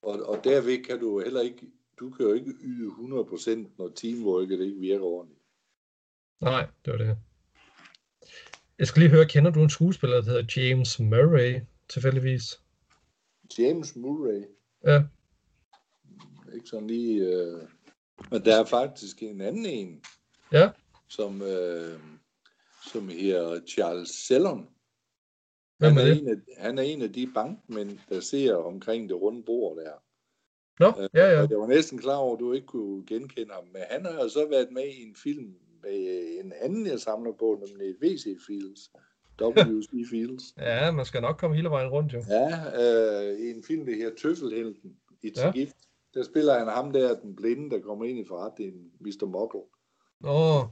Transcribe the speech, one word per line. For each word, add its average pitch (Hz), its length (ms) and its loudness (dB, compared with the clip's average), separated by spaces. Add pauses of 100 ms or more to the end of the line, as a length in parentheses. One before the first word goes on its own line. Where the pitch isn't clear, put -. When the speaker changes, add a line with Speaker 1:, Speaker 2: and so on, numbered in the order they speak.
Speaker 1:
Og, 101 260 -6
og 104 160 -4
derved 127 400 2
kan 123 160 -6
du 104 220 -2
heller 127 180 -4
ikke, - 260 -6 (340)
du 127 100 -12
kan 131 160 -2
jo 104 60 4
ikke 131 180 -2 (140)
yde 120 260 -8
hundrede 120 340 -6
procent, 104 540 -6
når 92 100 -8
teamworket 95 720 -2
ikke 98 200 -6
virker 95 240 -2
ordentligt. 85 360 -8 (1000)
Speaker 2:
Nej, 127 260 0 (180)
det 131 80 -4
var 113 60 -4
det. 110 180 0 (1600)
Jeg 151 80 2
skal - 140 6
lige 165 100 12
høre, 156 160 10
kender 156 240 6
du 156 120 4
en 156 80 8
skuespiller, 147 460 2
der 120 140 4
hedder 120 320 0
James 127 380 2
Murray, 127 600 6 (280)
tilfældigvis? 131 720 -2 (1000)
Speaker 1:
James 143 380 0
Murray? 123 460 -4 (420)
Speaker 2:
Ja. 147 180 8 (1500)
Speaker 1:
Ikke 113 120 -16
sådan 107 200 -10
lige, 117 380 0
øh... 87 380 -2 (680)
men 104 140 -4
der 110 160 8
er 110 40 4
faktisk 120 580 -4
en 104 180 -12
anden 175 260 -6
en, 98 340 -8 (520)
Speaker 2:
Ja. 170 180 8 (380)
Speaker 1:
som, 98 340 -8
øh... 87 560 -6 (960)
som 104 160 -8
hedder 87 600 -2
Charles 87 400 -4
Cellon. 131 600 0 (1080)
Speaker 2:
Hvem 151 180 8
Speaker 1:
Han 131 100 6
Speaker 2:
er 147 40 8
Speaker 1:
er 160 40 8
Speaker 2:
det? 151 80 0
Speaker 1:
en 135 60 -4
af, 113 60 0 (300)
han 123 140 -4
er 131 40 0
en 143 200 -4
af 104 100 -4
de 127 220 -6
bankmænd, 110 640 -8 (100)
der 95 120 -6
ser 135 340 0
omkring 95 540 -6
det 90 120 -4
runde 110 220 -2
bord 113 340 -4
der. 80 160 -12 (880)
Speaker 2:
Nå, 175 220 6
Speaker 1:
Øh, 98 120 -6
Speaker 2:
ja, 185 180 8
ja. 151 100 6
Speaker 1:
og 147 80 2
jeg 107 80 0
var 107 80 -2
næsten 139 320 2
klar 131 180 -2
over, 131 180 0
at 110 60 -8
du 120 120 -4
ikke 139 140 -6
kunne 98 400 -8
genkende 113 480 -8
ham, 90 180 -14
men 95 180 -12
han 151 140 -8
har 175 80 -8
jo 139 160 -4
så 147 220 -2
været 127 220 0
med 131 120 -6
i 135 180 -12
en 110 140 -20
film 139 380 -10 (280)
med 92 440 -6 (180)
en 185 160 -14
anden, 196 260 -4
jeg 131 140 -6
samler 113 320 -6
på, 104 340 -2
nemlig 98 360 -10
V 170 160 0
C - 60 -14 (220)
Fields. 98 440 -14 (520)
W 113 400 4
C 104 60 -12 (140)
Speaker 2:
<laughs> 117 80 -10
Speaker 1:
Fields. 120 320 -6 (160)
Speaker 2:
Ja, 127 320 0
man 147 140 -2
skal 120 180 -6
nok 151 140 -4
komme 160 200 -2
hele 165 140 -2
vejen 131 180 -2
rundt, 143 240 -2
jo. 120 180 -8
Speaker 1:
Ja, 123 200 2 (320)
øh, 107 580 2
i 117 100 -6
en 113 140 -14
film, 156 220 -6
der 120 80 -4
hedder 113 280 -6
Tøffelhelten 113 760 -6 (260)
i 107 80 -8
Til 123 140 -6
Speaker 2:
Ja. 170 60 4
Speaker 1:
gift. 143 260 -6 (380)
Der 131 80 -4
spiller 143 360 2
han 113 100 -2
ham 127 240 -4
der, 127 280 2
den 101 160 -14
blinde, 123 400 -4
der 95 60 -4
kommer 104 220 -10
ind 123 140 -8
i 104 100 -10
forretningen, 92 600 -12 (100)
mister 101 260 -8
Muggle. 98 340 -6 (640)
Speaker 2:
Åh. 147 360 2 (120)